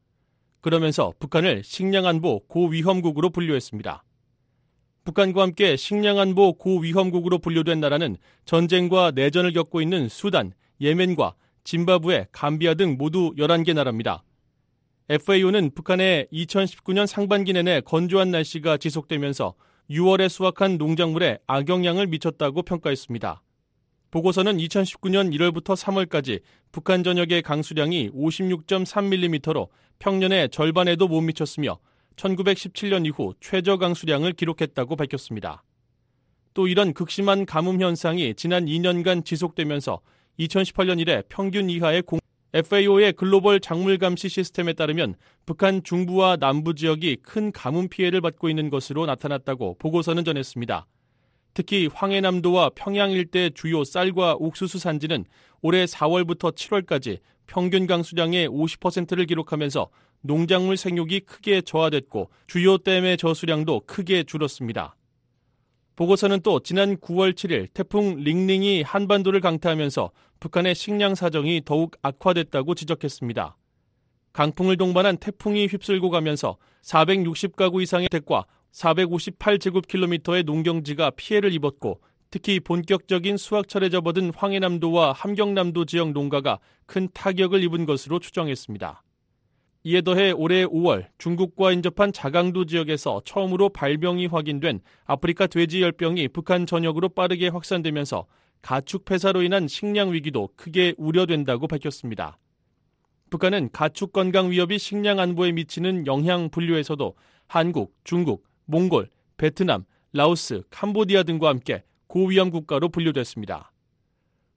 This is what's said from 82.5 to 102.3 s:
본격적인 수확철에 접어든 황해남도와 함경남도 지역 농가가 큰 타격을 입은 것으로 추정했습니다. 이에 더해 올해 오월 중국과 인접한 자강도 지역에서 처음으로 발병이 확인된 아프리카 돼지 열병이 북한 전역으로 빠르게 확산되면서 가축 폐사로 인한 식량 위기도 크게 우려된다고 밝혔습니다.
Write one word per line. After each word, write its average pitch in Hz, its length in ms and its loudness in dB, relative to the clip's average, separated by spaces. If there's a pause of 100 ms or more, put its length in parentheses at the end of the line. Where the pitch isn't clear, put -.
본격적인 180 800 -2
수확철에 196 500 -2
접어든 170 460 -2
황해남도와 175 760 0
함경남도 196 760 -2
지역 165 240 -2
농가가 143 480 -2 (260)
큰 190 300 -4
타격을 190 480 2
입은 170 240 0
것으로 143 320 -2
추정했습니다. 123 840 -8 (840)
이에 170 180 2
더해 185 300 4
올해 175 320 2
오월 165 520 0
중국과 180 560 0
인접한 180 400 0
자강도 175 540 0
지역에서 151 580 -2
처음으로 196 460 0
발병이 175 560 -2
확인된 156 540 -2 (260)
아프리카 165 400 0
돼지 170 340 0
열병이 170 480 0
북한 180 380 -2
전역으로 165 440 -2
빠르게 180 380 0
확산되면서 156 800 -4 (360)
가축 135 420 -6
폐사로 185 380 0
인한 180 260 0
식량 208 440 -2
위기도 139 440 -4
크게 175 420 0
우려된다고 156 680 0
밝혔습니다. 120 680 -8 (920)